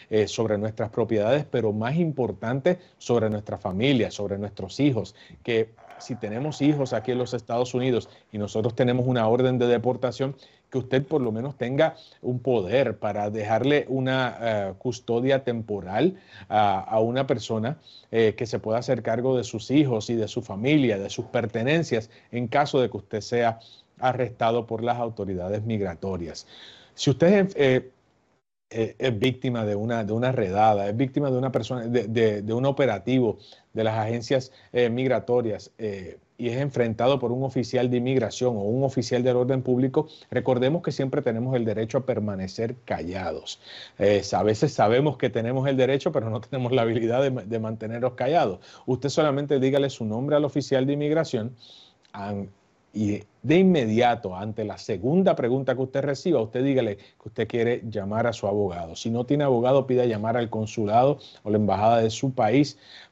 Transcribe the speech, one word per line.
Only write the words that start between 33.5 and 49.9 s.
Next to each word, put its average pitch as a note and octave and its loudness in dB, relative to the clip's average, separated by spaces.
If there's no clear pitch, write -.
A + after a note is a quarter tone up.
de A2 -2
las A2 0
agencias, A#2 -2
eh, B2 4
migratorias, A#2+ 0
eh, G2 -8
y A#2+ -4
es A#2+ -2
enfrentado C3 2
por B2 -2
un C3 -2
oficial B2 0
de B2 0
inmigración B2 0
o G2 -4
un B2 0
oficial B2 0
del B2 2
orden B2+ 0
público, C3 0
recordemos C3 0
que D#3 -4
siempre C#3 -2
tenemos B2 0
el A#2+ 0
derecho A2 -2
a - -4
permanecer G#2+ -4
callados. F2+ -8
Eh, G2+ 4
a F#2+ 2
veces A2 2
sabemos B2+ 4
que B2 0
tenemos B2 -2
el C3+ 2
derecho, C3+ 2
pero A2+ -2
no A2 -4
tenemos B2+ -4
la B2 4
habilidad A2+ 2
de, C#3 2
de A2+ -4
mantenernos A2+ -4
callados. C3 0
Usted B2+ -2
solamente C#3+ 2
dígale C#3 2
su - -8